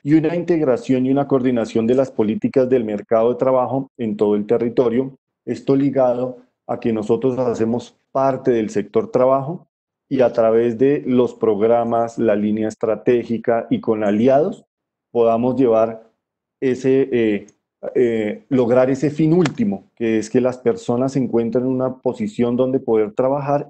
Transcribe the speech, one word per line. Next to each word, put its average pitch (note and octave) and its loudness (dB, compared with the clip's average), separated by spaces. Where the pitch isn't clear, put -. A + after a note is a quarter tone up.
Y D3 2
una D#3 2
integración C#3 0
y C3 0
una C#3 2
coordinación A#2+ 0
de B2+ 4
las C3 0
políticas A2+ 0
del B2 2
mercado A2 0
de B2 -4
trabajo C3 0
en A2 -4
todo G#2 2
el G#2 -4
territorio, A#2+ 0
esto A#2+ -2
ligado B2+ 0
a A#2+ -6
que A#2 -2
nosotros A2+ -2
hacemos A#2 -4
parte C3 0
del A2 0
sector G#2 -4
trabajo C3+ 0
y C3 -2
a A#2+ 4
través A2+ 2
de C#3 2
los B2 0
programas, A#2 0
la A2+ 0
línea G#2+ -2
estratégica A2+ -2
y A#2 -2
con A2 -2
aliados C3 0
podamos A#2 0
llevar A2+ 2
ese, C3+ 0
eh, A2 0
eh, A2 0
lograr B2+ 2
ese C#3 -2
fin D#3 0
último, B2+ -2
que A2+ 0
es G#2+ -6
que B2+ 2
las B2 -2
personas A#2+ -2
se C#3+ 0
encuentren A#2 -2
en C3 -2
una B2+ -4
posición A#2+ -4
donde C3 0
poder A2 0
trabajar C#3+ -2